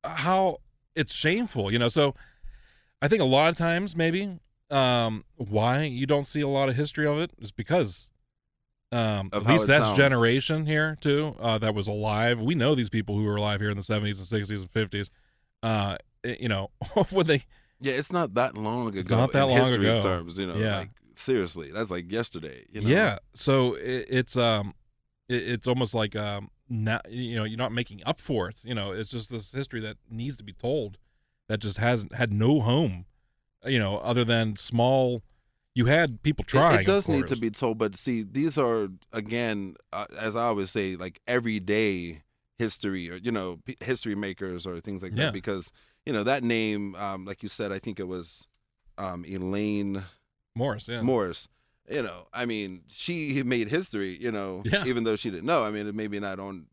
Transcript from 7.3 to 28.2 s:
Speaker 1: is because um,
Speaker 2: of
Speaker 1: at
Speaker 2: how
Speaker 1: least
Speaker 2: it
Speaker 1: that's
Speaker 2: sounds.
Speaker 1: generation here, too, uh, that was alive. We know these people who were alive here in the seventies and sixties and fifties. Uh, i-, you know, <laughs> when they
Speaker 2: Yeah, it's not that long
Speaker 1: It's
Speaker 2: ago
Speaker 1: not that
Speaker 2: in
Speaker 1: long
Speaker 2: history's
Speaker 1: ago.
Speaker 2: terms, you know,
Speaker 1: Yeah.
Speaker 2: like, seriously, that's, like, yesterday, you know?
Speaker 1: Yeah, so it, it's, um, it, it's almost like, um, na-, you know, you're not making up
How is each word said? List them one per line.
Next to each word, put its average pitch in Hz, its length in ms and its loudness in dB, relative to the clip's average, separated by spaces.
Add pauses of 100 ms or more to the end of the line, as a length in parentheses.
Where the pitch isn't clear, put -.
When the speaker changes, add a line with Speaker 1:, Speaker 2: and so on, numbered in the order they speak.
Speaker 1:
is 107 140 -12
because 120 580 0 (840)
um, 104 380 0
Speaker 2:
of 104 100 0
Speaker 1:
at 107 40 0
Speaker 2:
how 135 60 8
Speaker 1:
least - 120 6
Speaker 2:
it - 20 2
Speaker 1:
that's 143 200 8
Speaker 2:
sounds. - 100 2
Speaker 1:
generation 135 680 4
here, 156 360 0
too, 147 380 0
uh, 113 180 2
that 107 180 0
was 101 120 -2
alive. 107 540 2
We 147 140 2
know 143 200 4
these 120 140 0
people 104 280 0
who 107 60 2
were 104 120 0
alive 104 240 0
here 107 100 0
in 101 80 -2
the 98 60 -6
seventies 104 360 -2
and 92 80 -10
sixties 104 340 -2
and 90 100 -12
fifties. 101 380 -2 (520)
Uh, 104 360 0 (260)
i-, 120 160 -6
you 120 80 -2
know, 98 220 -2 (200)
<laughs> - 200 2
when 185 180 4
they 143 160 4 (380)
Speaker 2:
Yeah, 131 120 0
it's 147 180 -2
not 165 240 0
that 127 220 2
long 113 320 -2
Speaker 1:
It's 98 180 -4
Speaker 2:
ago 113 100 4
Speaker 1:
not 127 160 4
that 135 100 4
Speaker 2:
in 135 60 4
Speaker 1:
long 127 80 6
Speaker 2:
history's 117 400 4
Speaker 1:
ago. 104 40 2
Speaker 2:
terms, 87 380 -2
you 95 80 -2
know, 85 100 -4
Speaker 1:
Yeah. 107 220 0
Speaker 2:
like, 95 120 -10 (240)
seriously, 87 560 -2
that's, 101 200 -4
like, 87 200 -6
yesterday, 78 600 -6
you 104 100 -10
know? 110 80 2
Speaker 1:
Yeah, 165 280 4 (160)
so 131 420 2
it, 120 340 -6
it's, 127 280 0
um, 110 360 2 (540)
it, 120 220 -2
it's 120 180 -4
almost 123 260 0
like, 107 220 0
um, 101 340 -6 (200)
na-, 110 400 -2
you 117 260 -6
know, 110 80 -2
you're 110 140 -6
not 123 160 -2
making 113 320 -6
up 156 160 -2